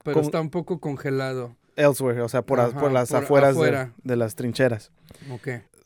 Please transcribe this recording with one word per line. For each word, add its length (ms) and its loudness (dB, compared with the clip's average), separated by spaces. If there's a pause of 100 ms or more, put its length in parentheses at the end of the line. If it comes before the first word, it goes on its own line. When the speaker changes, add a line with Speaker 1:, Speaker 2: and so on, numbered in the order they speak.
Speaker 1:
pero 100 -2
Speaker 2:
Como 120 2
Speaker 1:
está 140 -2
un 100 -4
poco 280 -6
congelado. 760 -6 (180)
Speaker 2:
Elsewhere, 480 2
o 60 -2
sea, 140 -2
por 180 0
a-, 60 4
Speaker 1:
Ajá, 140 -4
Speaker 2:
por 120 2
las 180 2
Speaker 1:
por 140 0
Speaker 2:
afueras 320 6
de, 40 2
Speaker 1:
afuera. 320 0 (100)
Speaker 2:
de 140 -2
las 200 -2
trincheras. 560 -2 (400)
Speaker 1:
Ok. 160 -14 (380)